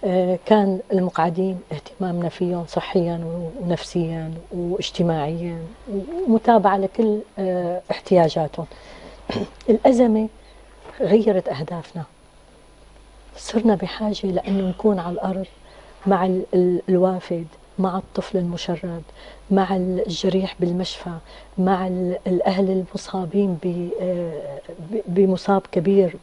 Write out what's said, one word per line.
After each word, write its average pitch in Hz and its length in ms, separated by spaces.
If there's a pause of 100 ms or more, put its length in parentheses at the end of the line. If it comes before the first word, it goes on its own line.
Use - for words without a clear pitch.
آه، 185 400
كان 196 340 (120)
المقاعدين 185 680 (120)
اهتمامنا 175 560
فيهم 175 400
صحيا 170 560 (380)
ونفسيا 165 720 (200)
واجتماعيا 170 1040 (720)
ومتابعة 220 480
لكل، 208 420 (200)
آه، 180 420 (100)
احتياجاتهم. 165 760 (640)
<clears throat> - 60 (340)
الأزمة 226 580 (720)
غيرت 202 480
أهدافنا، 160 540 (1300)
صرنا 220 380
بحاجة 202 520
لأنه 190 420
نكون 196 300
على 175 140
الأرض 185 340 (600)
مع 185 200
ال-، 185 180 (100)
ال-، 180 340
الوافد، 180 580 (320)
مع 185 200
الطفل - 400
المشرد، 175 640 (480)
مع 190 260
الجريح 185 840
بالمشفى، 175 500 (480)
مع 185 280
ال-، 180 300 (100)
الأهل 190 440
المصابين 185 920
ب-، 175 260 (140)
آه، 175 300 (580)
ب-، 220 160
بمصاب 190 560 (100)
كبير 190 500